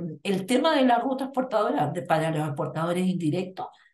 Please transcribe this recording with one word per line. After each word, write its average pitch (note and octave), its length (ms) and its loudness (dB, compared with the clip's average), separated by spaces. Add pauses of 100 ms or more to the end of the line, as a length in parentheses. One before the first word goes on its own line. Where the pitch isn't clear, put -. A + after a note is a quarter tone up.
(240)
el F#3+ 200 0
tema D#4 300 4
de C4+ 100 4
la A#3+ 140 6
ruta C4 280 -2
exportadora A#3+ 600 0
de, E3+ 160 -4
para D#3+ 300 2
los D#3 120 -2
exportadores E3 640 -2
indirectos E3+ 640 -2 (260)